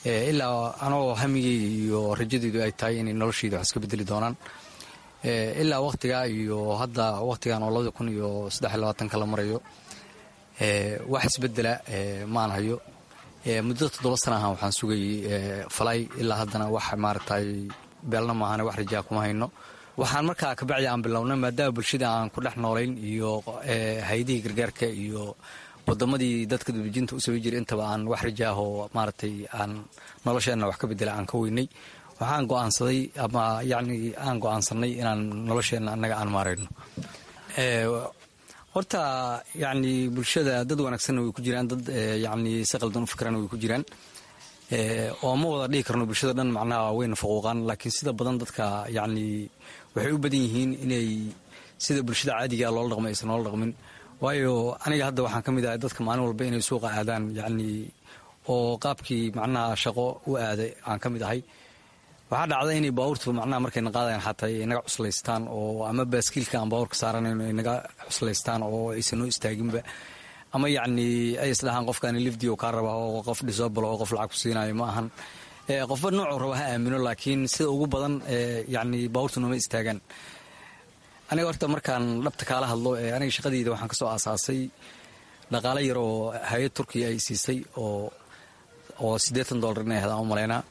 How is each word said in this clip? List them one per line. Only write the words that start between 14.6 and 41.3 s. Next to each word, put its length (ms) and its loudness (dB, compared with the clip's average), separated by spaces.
sugayay, 960 0
falay, 320 2
ilaa 200 2
haddana 320 0
wax 140 0
maaragtay 500 0
beelna 300 0
maahane, 300 0
wax 140 0
rajaa 260 0
kuma 180 0
hayno. 260 0
Waxaan 300 2
markaa 300 0
kabacdi 320 2
aan 160 2
bilownay, 340 2
maadaama 340 2
bulshada 360 0
aan 220 2
ku 120 -8
dhex 140 -2
noolayn 420 2
iyo, 340 -2
hay'adihii 360 2
gargaarka 440 0
iyo 480 -4
waddamadii 640 2
dadka 240 -2
dibadejinta 440 -2
u 40 -6
samayn 240 0
jiray 160 0
intaba 240 -2
aan 240 -2
wax 160 0
rajaa 280 0
ah 80 0
oo 340 -2
maaragtay 420 -2
aan 200 -2
nolosheenna 460 2
wax 120 0
ka 80 -2
beddela 240 0
aan 160 -2
ka 100 -4
weynay. 300 2
Waxaan 320 0
go'aansaday 520 2
ama 240 2
yacni 360 0
aan 240 -2
go'aansanay 560 0
inaan 260 0
nolosheenna 460 2
annaga 240 0
aan 160 0
maarayno. 360 0
Horta, 300 0
yacni, 580 2
bulshada 560 2
dad 160 0
wanaagsanna 400 0
way 100 0